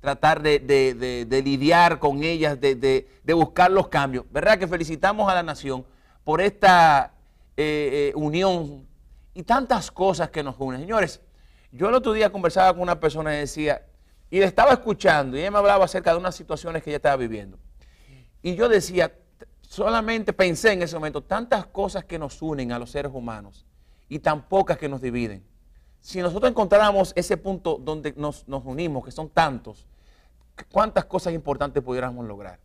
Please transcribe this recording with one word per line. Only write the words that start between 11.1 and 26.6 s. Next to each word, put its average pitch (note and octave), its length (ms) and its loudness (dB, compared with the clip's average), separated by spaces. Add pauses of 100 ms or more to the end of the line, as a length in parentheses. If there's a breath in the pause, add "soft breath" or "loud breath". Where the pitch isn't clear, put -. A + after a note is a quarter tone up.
yo D3+ 180 -4
el A#3 60 2
otro A#3 180 2
día G#3+ 180 2
conversaba F#3 420 2
con F3+ 100 -2
una F3 160 -2
persona D#3 360 -2
y D3 40 -4
decía, D3 480 -4 (420)
y F3+ 120 0
le G3 40 6
estaba A3+ 280 4
escuchando, D#3+ 640 0
y C#3+ 40 -4
ella F#3+ 120 -4
me G#3 60 2
hablaba G3+ 260 6
acerca F3+ 260 -2
de E3+ 80 2
unas F3+ 160 -4
situaciones E3 480 -8
que - 80 -10
ella D3 60 -4
estaba C#3+ 200 2
viviendo. G#2+ 420 -8 (840 soft breath)
Y F3 140 -4
yo A3+ 120 2
decía, F3+ 460 0 (460)
solamente A3+ 720 -4
pensé F#3+ 400 2
en F3+ 100 -2
ese E3 140 -6
momento, D3 260 -6
tantas A3 460 -2
cosas F#3+ 360 -6
que E3+ 140 -10
nos D3 240 -10
unen C#3 300 -4
a A#2+ 80 -4
los B2 100 -14
seres C#3 240 -8
humanos A2 500 -14 (440)
y D3+ 100 -10
tan D3+ 300 -4
pocas F#3+ 300 0
que D3+ 100 -6
nos C3+ 120 -8
dividen. A#2 440 -6 (560)
Si - 200 -10
nosotros F#3 300 -2
encontráramos G3+ 640 4